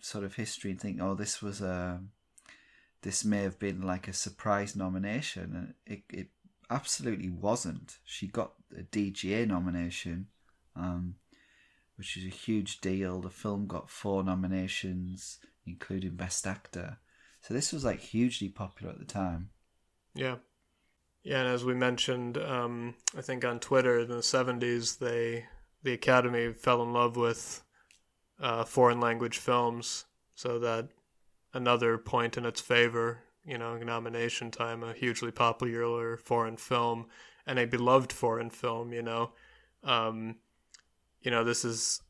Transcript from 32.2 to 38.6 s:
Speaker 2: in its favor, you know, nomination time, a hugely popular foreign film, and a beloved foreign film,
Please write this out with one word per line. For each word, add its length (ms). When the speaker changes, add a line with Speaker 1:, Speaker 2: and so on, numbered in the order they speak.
Speaker 2:
in 80
its 140
favor, 640
you 140
know, 180
nomination 760
time, 320
a 120
hugely 360
popular 840
foreign 400
film, 500
and 120
a 80
beloved 460
foreign 360
film, 440